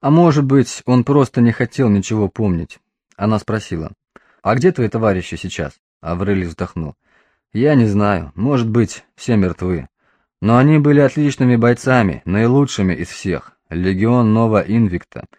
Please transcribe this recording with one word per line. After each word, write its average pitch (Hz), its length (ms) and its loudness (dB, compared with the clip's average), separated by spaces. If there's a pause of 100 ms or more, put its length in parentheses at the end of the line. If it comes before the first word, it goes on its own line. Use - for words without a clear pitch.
А 139 100 0
может 156 340 4
быть, 135 420 0
он 123 180 2
просто 139 380 0
не 117 100 4
хотел 120 380 -2
ничего 101 380 0
помнить. 90 500 -6 (380)
Она 107 220 0
спросила: 95 540 -8 (500)
"А 104 120 0
где 170 180 2
твои 120 160 -2
товарищи 101 460 -2
сейчас?" 82 400 -10 (260)
Аврелий 92 460 -4
вздохнул. 82 480 -10 (580)
"Я 139 220 2
не 123 100 4
знаю, 101 500 0
может 120 340 -2
быть, 110 360 -2 (100)
все - 220 -4
мертвы. 90 520 -2 (520)
Но 113 160 2
они 151 220 4
были 147 220 4
отличными 135 560 2
бойцами, 120 680 0
наилучшими 107 720 0
из 85 140 -8
всех. - 500 -8 (100)
Легион 101 640 0
Нова 110 280 2
Инвикта". 95 640 -2 (120)